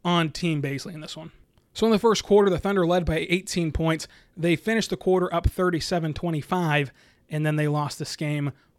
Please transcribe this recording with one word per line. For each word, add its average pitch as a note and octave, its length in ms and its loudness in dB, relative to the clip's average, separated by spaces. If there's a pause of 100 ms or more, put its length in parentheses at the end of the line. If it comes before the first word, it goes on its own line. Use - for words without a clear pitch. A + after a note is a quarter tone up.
on E3+ 280 0
Team D#3+ 300 -2
Bazley C#3 320 -6
in D#3 80 -14
this C#3+ 140 -14
one. D#3 160 -18 (420)
So - 120 0
in A3+ 60 6
the G#3+ 80 6
first A3 240 4
quarter, G3+ 260 6
the F3 80 2
Thunder F#3+ 280 2
led F3 200 2
by D#3+ 240 -2
eighteen F3 420 -2
points. D#3+ 360 -2 (280)
They E3+ 200 2
finished A3 340 -2
the F#3 80 -4
quarter F#3 360 0
up E3+ 140 2
thirty-seven E3+ 640 -2
twenty-five, D#3 800 -2 (380)
and D3+ 160 -2
then D3+ 120 0
they D3+ 100 0
lost D3 320 -2
this - 160 -10
game D3 360 -4 (280)